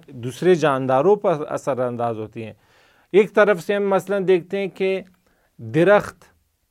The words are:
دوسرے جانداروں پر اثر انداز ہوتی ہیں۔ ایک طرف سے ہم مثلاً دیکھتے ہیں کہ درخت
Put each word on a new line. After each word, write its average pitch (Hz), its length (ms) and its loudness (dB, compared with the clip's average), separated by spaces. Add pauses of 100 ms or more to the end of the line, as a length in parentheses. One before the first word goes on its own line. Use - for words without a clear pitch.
دوسرے 131 480 0
جانداروں 139 600 2
پر 180 340 -2
اثر 135 300 -4
انداز 117 400 -4
ہوتی 110 240 -12
ہیں۔ 107 100 -14 (580)
ایک 196 220 2
طرف 202 280 2
سے 202 140 -4
ہم 202 140 -2
مثلاً 190 380 -2
دیکھتے 185 320 0
ہیں 196 80 -6
کہ 190 340 -4 (560)
درخت 165 680 0 (480)